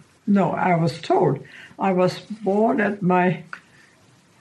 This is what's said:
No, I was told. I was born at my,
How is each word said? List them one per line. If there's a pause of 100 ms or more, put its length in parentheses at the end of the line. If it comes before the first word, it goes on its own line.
(260)
No,
I
was
told. (320)
I
was (220)
born
at
my, (960)